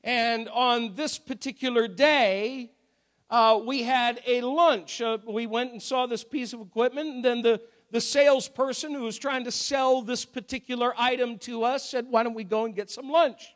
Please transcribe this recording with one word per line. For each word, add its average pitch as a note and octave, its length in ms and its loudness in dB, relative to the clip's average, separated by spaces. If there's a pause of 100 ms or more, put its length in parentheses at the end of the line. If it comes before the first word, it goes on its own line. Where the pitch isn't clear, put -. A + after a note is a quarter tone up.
And A#3 460 0
on A#3 460 0
this D4 220 -4
particular B3 680 -2
day, A#3+ 840 2 (580)
uh, A3 360 6
we B3+ 180 -2
had A#3+ 420 0
a B3 160 2
lunch. C4 600 2
Uh, A3+ 160 -2 (100)
we A3+ 180 -4
went A#3+ 280 -4
and G#3+ 80 -12
saw B3+ 240 -2
this A#3+ 180 -6
piece B3 300 -6
of A3+ 80 -14
equipment, B3 480 -2
and B3+ 160 -8
then A#3+ 160 2
the, A3+ 200 4 (300)
the A#3 80 0
salesperson C4+ 920 2
who C#4 80 -6
was A3 160 -4
trying C4 260 -4
to A#3+ 80 -6
sell C4 500 2
this A3+ 220 -4
particular B3 760 -4
item A#3+ 420 0
to A#3 240 -6
us B3+ 260 -2
said, B3 200 -4
"Why A#3 140 2
don't A#3 120 -4
we A3 100 -8
go A3 180 0
and A3 100 -6
get G3+ 160 -8
some C4+ 200 -12
lunch?" D#4 460 2